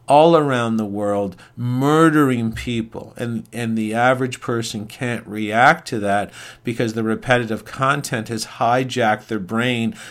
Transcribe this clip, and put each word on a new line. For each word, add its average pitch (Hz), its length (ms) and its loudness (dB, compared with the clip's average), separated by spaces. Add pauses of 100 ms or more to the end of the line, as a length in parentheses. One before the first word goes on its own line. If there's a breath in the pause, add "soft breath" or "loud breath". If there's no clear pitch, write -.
all 156 300 6
around 123 400 2
the 110 100 -2
world, 101 520 -2 (180 loud breath)
murdering 131 960 2
people. - 640 -6
And, 117 380 -6
and 113 240 -4
the 110 160 -2
average 123 480 2
person 113 440 -6
can't 120 400 -6
react 110 640 2
to 117 120 -6
that 101 300 0 (360 loud breath)
because 117 280 -2
the 110 100 -2
repetitive 110 600 0
content 135 640 -4
has 113 180 -6
hijacked 120 840 0
their 110 120 -4
brain 113 560 -2 (160 loud breath)